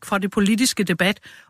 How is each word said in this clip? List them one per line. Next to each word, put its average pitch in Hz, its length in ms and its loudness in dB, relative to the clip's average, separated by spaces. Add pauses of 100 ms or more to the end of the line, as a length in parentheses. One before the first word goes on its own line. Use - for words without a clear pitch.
fra 202 140 -2
det 190 120 -2
politiske 214 540 0
debat, 180 360 0 (300)